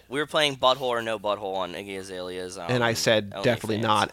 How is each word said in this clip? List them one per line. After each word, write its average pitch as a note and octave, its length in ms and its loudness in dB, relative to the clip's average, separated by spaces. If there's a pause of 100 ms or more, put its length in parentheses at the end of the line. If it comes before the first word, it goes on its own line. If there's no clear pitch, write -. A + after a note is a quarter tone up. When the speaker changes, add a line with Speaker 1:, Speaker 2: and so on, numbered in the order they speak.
Speaker 1:
we C3 100 -2
were D3+ 60 0
playing D3 300 2
Butthole B2+ 340 4
or A#2 140 0
No A2+ 160 -2
Butthole G2+ 380 -2
on F2+ 160 -2
Iggy G2 260 -8
Azalea's, F#2 580 -8
um, F2 120 -10
Speaker 2:
And B2 140 2
I A#2 120 2
said, G#2+ 340 2 (140)
"Definitely A2 340 0
Speaker 1:
OnlyFans. A2 60 -2
Speaker 2:
not." G#2+ 300 4